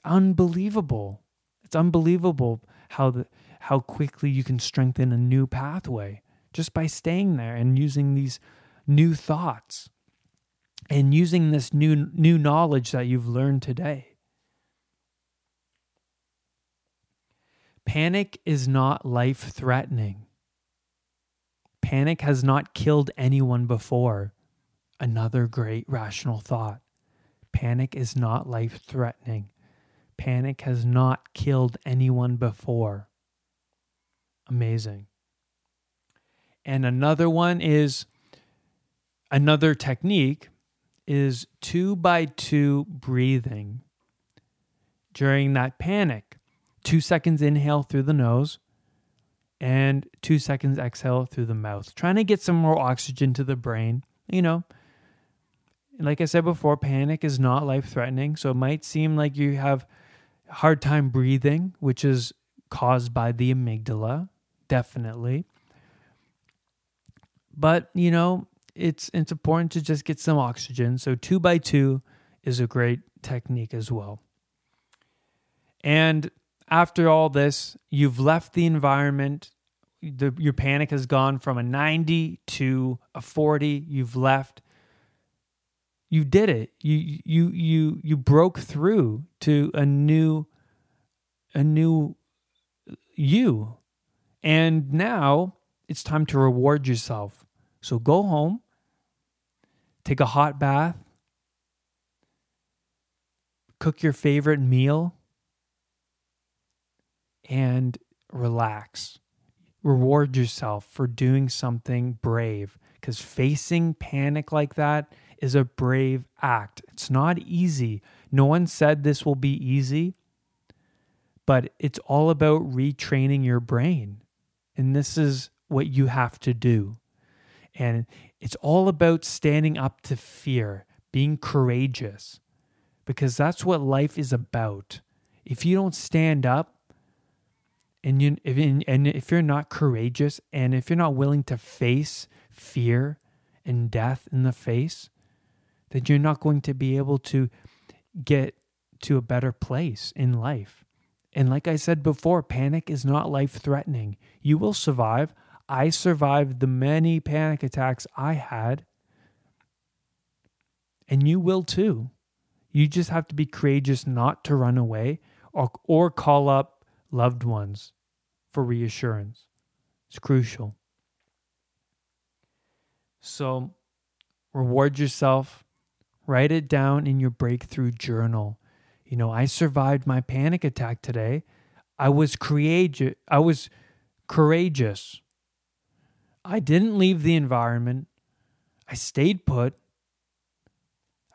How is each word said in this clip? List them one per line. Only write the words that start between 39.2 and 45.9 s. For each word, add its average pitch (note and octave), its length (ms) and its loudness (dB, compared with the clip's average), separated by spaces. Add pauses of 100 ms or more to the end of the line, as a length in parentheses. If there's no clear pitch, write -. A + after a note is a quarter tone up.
another D3 420 4
technique C#3+ 760 -2 (540)
is C#3 440 -2 (120)
two F#3+ 360 -2
by E3+ 300 2
two C#3+ 600 0
breathing B2+ 920 -2 (1300)
during C#3 420 2
that C3 260 -2
panic. E3+ 560 -2 (480)